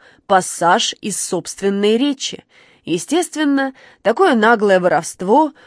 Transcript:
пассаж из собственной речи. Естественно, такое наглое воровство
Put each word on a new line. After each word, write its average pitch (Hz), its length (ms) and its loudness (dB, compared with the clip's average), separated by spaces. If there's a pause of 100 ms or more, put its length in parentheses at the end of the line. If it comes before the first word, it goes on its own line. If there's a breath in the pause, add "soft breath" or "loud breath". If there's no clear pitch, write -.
(280 soft breath)
пассаж 185 720 0
из - 180 -8
собственной 202 800 -2
речи. 269 460 -4 (420 soft breath)
Естественно, 277 880 -2 (300 soft breath)
такое 302 320 2
наглое 208 440 4
воровство 185 720 0 (140)